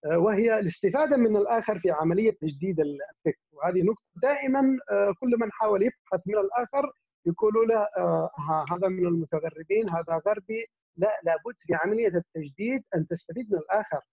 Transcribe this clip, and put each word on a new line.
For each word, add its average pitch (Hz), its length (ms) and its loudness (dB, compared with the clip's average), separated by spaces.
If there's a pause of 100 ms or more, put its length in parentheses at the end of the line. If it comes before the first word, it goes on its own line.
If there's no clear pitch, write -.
آه، 160 140 2
وهي 220 400 2
الاستفادة 208 580 0
من 226 200 4
الآخر 214 420 0
في 180 120 0
عملية 165 400 2
تجديد 156 500 -4
الفكر، 147 640 -4 (100)
وهذه 175 300 0
نقطة 202 200 0 (200)
دائمًا، 269 560 2 (120)
آه، 202 300 2
كل 240 200 0
من 220 120 -2
حاول 208 300 2
يبحث 202 440 -2
من 208 120 0
الآخر 240 540 -2 (340)
يقولوا 214 380 2
له، 226 160 2 (180)
آه، 170 400 0
ها-، 156 320 -2
هذا 180 180 0
من 185 180 0
المتغربين، 165 840 -2
هذا 165 360 -2
غربي. 214 400 -4 (300)
لا، 208 280 0
لابد 165 340 -2
في - 160 -4
عملية 202 340 0
التجديد 175 760 -4 (100)
أن 160 120 0
تستفيد 202 460 -8
من 175 60 0
الآخر 165 420 -4 (120)